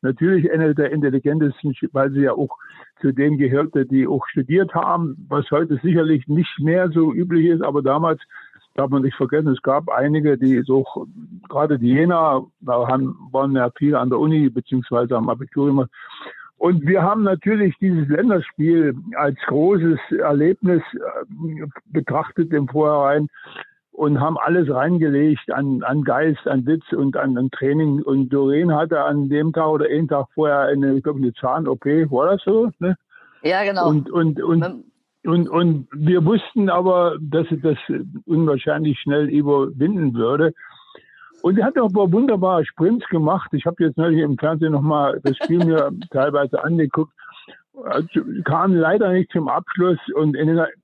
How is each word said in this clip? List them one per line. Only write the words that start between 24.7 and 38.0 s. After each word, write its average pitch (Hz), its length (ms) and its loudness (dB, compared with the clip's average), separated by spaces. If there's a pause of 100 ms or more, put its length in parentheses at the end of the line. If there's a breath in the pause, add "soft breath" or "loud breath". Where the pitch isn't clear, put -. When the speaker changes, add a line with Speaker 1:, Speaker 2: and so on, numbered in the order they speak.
Speaker 1:
reingelegt 147 800 0
an, 135 320 -2
an 139 200 -2
Geist, 151 440 0
an 135 200 -2
Witz 156 260 -2
und 139 240 -2
an, 135 200 -2
an 131 140 -2
Training. 147 520 0
Und 135 280 0
Doreen 143 440 2
hatte 156 280 0
an 143 260 -2
dem 151 240 0
Tag 160 160 0
oder 151 180 0
einen 156 220 0
Tag 139 260 -2
vorher 147 260 0
eine, 139 340 0
ich 135 80 -2
glaub, 151 140 -4
eine 131 180 -2
Zahn-O 135 420 -2
P, 151 340 0
war 139 220 2
das 202 100 -2
so? 220 360 2
Ne? 180 180 -2 (460 soft breath)
Speaker 2:
Ja, 185 220 0
genau. 190 240 0
Speaker 1:
Und, 151 220 0
und, 165 320 0
und, 170 180 2
Speaker 2:
Mit 123 240 -6 (400)
Speaker 1:
und, 165 240 0
und 165 440 0
wir 156 320 2
wussten 202 460 0
aber, 175 500 2
dass 156 280 -2
sie 156 120 -4
das 151 160 0 (500)